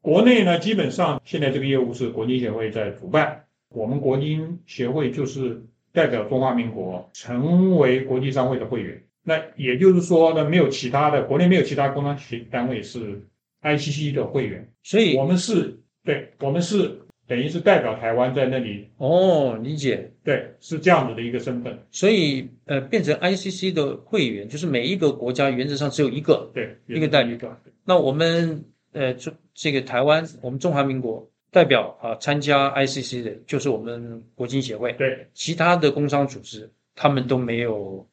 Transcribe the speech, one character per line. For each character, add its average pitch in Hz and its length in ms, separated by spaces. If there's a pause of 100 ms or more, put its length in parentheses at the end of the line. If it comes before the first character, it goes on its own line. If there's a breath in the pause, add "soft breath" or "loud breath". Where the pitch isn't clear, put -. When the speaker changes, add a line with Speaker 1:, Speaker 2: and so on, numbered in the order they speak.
Speaker 1:
国 180 220
内 240 200
呢， 175 160
基 208 160
本 156 160
上 139 340
现 160 160
在 139 100
这 139 100
个 135 60
业 135 120
务 120 160
是 123 140
国 110 180
经 127 140
协 117 100
会 110 200
在 107 200
主 - 160
办， 143 380 (240)
我 110 180
们 131 140
国 135 180
经 156 480
协 120 240
会 139 220
就 143 120
是 127 380 (300)
代 160 160
表 113 160
中 127 160
华 127 120
民 117 200
国 92 400
成 175 640
为 131 240
国 131 180
际 135 140
商 131 180
会 127 80
的 107 80
会 110 160
员。 85 180 (220)
那 160 180 (160)
也 127 220
就 190 160
是 175 60
说 165 340
呢， 156 140
没 160 80
有 156 120
其 127 220
他 143 200
的， 135 120
国 139 160
内 175 80
没 180 80
有 165 80
其 139 140
他 139 120
工 139 140
商 143 160
协 - 200 (120)
单 123 180
位 113 140
是 101 380 (400)
I 151 160
C 147 140
C 147 220
的 123 120
会 131 220
员。 - 220 (140)
Speaker 2:
所 202 180
以 165 160
Speaker 1:
我 135 80
们 175 140
是， 190 420 (240)
对， - 240 (120)
我 139 100
们 170 100
是 190 400 (260)
等 123 120
于 139 100
是 170 120
代 190 200
表 117 180
台 113 140
湾 127 220
在 135 120
那 131 120
里。 104 300 (100)
Speaker 2:
哦， 151 640
理 139 140
解。 110 340 (140)
Speaker 1:
对， - 260 (100)
是 160 180
这 180 120
样 143 180
子 113 60
的 113 80
一 120 80
个 123 80
身 120 240
份。 117 160 (120)
Speaker 2:
所 190 200
以， 143 380 (180)
呃， 139 140
变 185 220
成 147 140
I 180 200
C 190 140
C 185 220
的 147 240
会 180 320
员， 104 200
就 139 100
是 170 80
每 127 200
一 185 100
个 151 160
国 123 200
家 139 180
原 127 180
则 147 80
上 143 120
只 151 140
有 139 80
一 135 100
个， - 320
Speaker 1:
对， - 240 (100)
Speaker 2:
一 127 140
个 156 80
代 143 140
表。 120 100
Speaker 1:
一 117 60
个。 117 180 (300)
Speaker 2:
那 185 120
我 135 140
们， 165 520 (280)
呃， 131 220
这， 139 160 (220)
这 - 200
个 135 100
台 123 200
湾， 151 220 (160)
我 123 80
们 131 100
中 175 140
华 139 100
民 135 180
国 113 260 (240)
代 175 120
表 123 380
啊， 113 160
参 147 240
加 139 280
I 139 180
C 135 160
C 123 200
的 110 80 (160)
就 143 120
是 127 100
我 120 80
们 117 460 (120)
国 123 120
经 135 160
协 127 140
会。 117 180
Speaker 1:
对。 131 400
Speaker 2:
其 - 200
他 175 220
的 151 140
工 147 180
商 143 180
组 - 140
织， 107 300 (240)
他 - 160
们 131 160
都 127 100
没 117 240
有 101 520